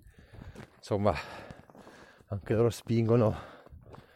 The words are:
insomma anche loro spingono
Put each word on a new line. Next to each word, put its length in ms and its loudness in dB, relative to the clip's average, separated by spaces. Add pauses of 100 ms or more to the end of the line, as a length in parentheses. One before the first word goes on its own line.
(760)
insomma 380 2 (1120)
anche 260 -4
loro 160 4
spingono 840 2 (600)